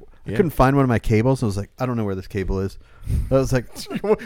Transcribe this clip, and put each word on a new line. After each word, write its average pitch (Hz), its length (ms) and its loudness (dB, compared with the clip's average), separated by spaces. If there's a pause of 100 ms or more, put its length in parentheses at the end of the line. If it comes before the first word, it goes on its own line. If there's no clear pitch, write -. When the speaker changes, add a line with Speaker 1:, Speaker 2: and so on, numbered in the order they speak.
(260)
Speaker 1:
I - 60 -10
Speaker 2:
Yeah. 98 60 -6
Speaker 1:
couldn't 175 140 2
find 135 240 4
one 139 80 6
of 127 60 2
my 143 100 2
cables. 123 440 2
I 113 40 2
was 101 100 -2
like, 101 220 -8
"I 131 60 -4
don't 123 120 -2
know 110 80 -2
where 98 100 -4
this 95 120 -8
cable 95 320 -2
is." 98 180 -4 (540)
I - 20 2
was 131 180 2
like, 123 160 0 (220)
Speaker 2:
<laughs> 311 140 -6 (220)